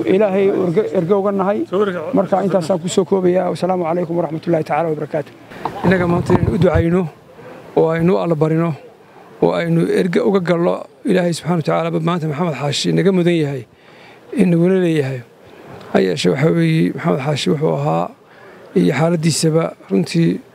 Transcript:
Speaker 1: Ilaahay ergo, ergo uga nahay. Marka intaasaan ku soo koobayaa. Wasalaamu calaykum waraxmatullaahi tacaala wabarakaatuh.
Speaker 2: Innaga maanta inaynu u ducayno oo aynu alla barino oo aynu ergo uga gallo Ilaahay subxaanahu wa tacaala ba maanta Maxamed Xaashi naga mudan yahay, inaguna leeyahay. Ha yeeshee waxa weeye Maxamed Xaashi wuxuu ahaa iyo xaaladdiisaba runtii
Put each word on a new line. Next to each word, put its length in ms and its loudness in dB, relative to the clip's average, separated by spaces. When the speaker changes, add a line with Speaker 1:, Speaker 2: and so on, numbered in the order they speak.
Speaker 1:
Ilaahay 420 2
ergo, 340 0
ergo 220 0
uga 120 -2
nahay. 260 0
Marka 300 2
intaasaan 380 0
ku 80 -6
soo 160 2
koobayaa. 460 2
Wasalaamu 340 -2
calaykum 340 -2
waraxmatullaahi 460 -2
tacaala 260 -2
wabarakaatuh. 420 -6
Speaker 2:
Innaga 220 2
maanta 280 0
inaynu 200 0
u 40 0
ducayno 440 2
oo 140 4
aynu 280 2
alla 160 0
barino 360 0
oo 100 4
aynu 280 0
ergo 280 0
uga 120 2
gallo 340 0
Ilaahay 280 2
subxaanahu 280 -2
wa 80 -4
tacaala 220 0
ba 100 -2
maanta 280 -2
Maxamed 260 -2
Xaashi 380 -4
naga 200 2
mudan 240 2
yahay, 260 -4
inaguna 440 4
leeyahay. 400 -2
Ha 80 2
yeeshee 320 0
waxa 180 2
weeye 440 2
Maxamed 260 -2
Xaashi 300 -4
wuxuu 240 0
ahaa 360 -2
iyo 200 2
xaaladdiisaba 680 2
runtii 500 0